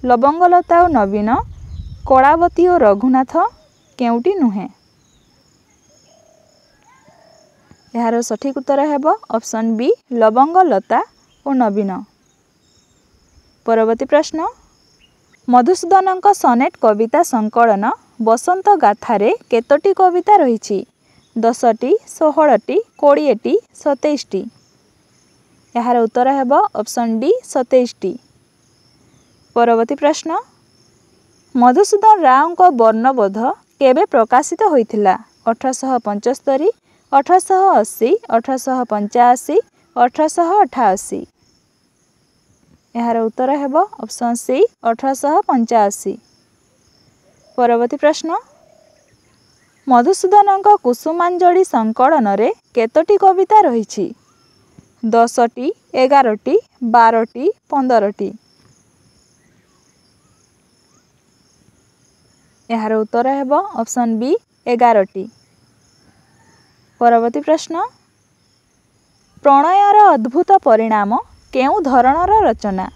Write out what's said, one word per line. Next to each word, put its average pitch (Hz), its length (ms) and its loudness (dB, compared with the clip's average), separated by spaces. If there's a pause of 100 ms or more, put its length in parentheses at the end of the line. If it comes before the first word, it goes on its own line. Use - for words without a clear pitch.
ଲବଙ୍ଗଲତା 339 760 2
ଓ 359 60 4
ନବୀନ, 208 420 -2 (760)
କଳାବତୀ 320 640 2
ଓ 359 100 2
ରଘୁନାଥ, 254 540 0 (680)
କେଉଁଟି 240 360 -2
ନୁହେଁ? 220 320 -2 (3250)
ଏହାର 233 260 -2
ସଠିକ୍ 240 360 -8
ଉତ୍ତର 277 300 -4
ହେବ 285 180 -4 (260)
option 226 460 -6
ବି, 247 120 -4 (240)
ଲବଙ୍ଗଲତା 247 880 2 (460)
ଓ 277 60 -6
ନବୀନ। 208 380 -2 (1800)
ପରବର୍ତ୍ତୀ 226 400 0
ପ୍ରଶ୍ନ, 302 320 -2 (1080)
ମଧୁସୂଦନଙ୍କ 370 840 2
ସନେଟ୍ 269 500 0
କବିତା 226 400 0
ସଂକଳନ 220 640 0 (380)
ବସନ୍ତ 240 520 -2
ଗାଥାରେ 214 560 0 (200)
କେତୋଟି 285 420 0
କବିତା 359 440 2
ରହିଛି? 226 420 0 (580)
ଦଶଟି, 233 540 0 (160)
ଷୋହଳଟି, 294 680 0 (220)
କୋଡ଼ିଏଟି, 285 560 0 (200)
ସତେଇଶଟି। 285 680 -4 (1300)
ଏହାର 240 280 -2
ଉତ୍ତର 247 300 -2
ହେବ 269 200 -2 (220)
ଅପସନ୍ 226 460 -6
ଡି, 277 100 -2 (140)
ସତେଇଶଟି। 254 680 -2 (1400)
ପରବର୍ତ୍ତୀ 233 380 0
ପ୍ରଶ୍ନ, 302 360 -4 (1200)
ମଧୁସୂଦନ 403 680 4
ରାଓଙ୍କ 302 480 2
ବର୍ଣ୍ଣବୋଧ 226 680 0 (400)
କେବେ 269 260 2
ପ୍ରକାଶିତ 247 600 0
ହୋଇଥିଲା? 220 500 0 (320)
ଅଠରଶହ 262 520 -4
ପଞ୍ଚସ୍ତରୀ, 269 680 -4 (440)
ଅଠରଶହ 359 500 2 (100)
ଅଶୀ, 226 380 0 (200)
ଅଠରଶହ 254 540 -4
ପଞ୍ଚାଅଶୀ, 240 720 0 (400)
ଅଠରଶହ 311 520 0 (120)
ଅଠାଅଶୀ। 233 600 -2 (1800)
ଏହାର 233 200 -4 (120)
ଉତ୍ତର 254 220 -4 (100)
ହେବ 277 140 -6 (300)
option 240 320 -6
ସି, 254 220 -4 (260)
ଅଠରଶହ 269 500 -4 (140)
ପଞ୍ଚାଅଶୀ। 220 640 -2 (1500)
ପରବର୍ତ୍ତୀ 240 380 0
ପ୍ରଶ୍ନ, 302 340 -2 (1600)
ମଧୁସୂଦନଙ୍କ 392 840 2 (160)
କୁସୁମାଞ୍ଜଳି 349 800 0
ସଂକଳନରେ 226 840 0 (260)
କେତୋଟି 302 420 0
କବିତା 381 440 4
ରହିଛି? 233 460 -2 (960)
ଦଶଟି, 233 640 0 (260)
ଏଗାରଟି, 262 600 2 (280)
ବାରଟି, 233 600 2 (260)
ପନ୍ଦରଟି। 226 600 -2 (4000)
ଏହାର 220 280 -4
ଉତ୍ତର 233 280 -2 (120)
ହେବ 277 140 -4 (280)
option 226 380 -4
B, 254 140 -4 (340)
ଏଗାରଟି। 233 580 0 (1800)
ପରବର୍ତ୍ତୀ 233 400 2
ପ୍ରଶ୍ନ, 311 340 -4 (1700)
ପ୍ରଣୟର 359 520 4 (160)
ଅଦ୍ଭୁତ 262 460 -2
ପରିଣାମ 220 520 0 (420)
କେଉଁ 269 280 0
ଧରଣର 277 600 0
ରଚନା? 214 560 -4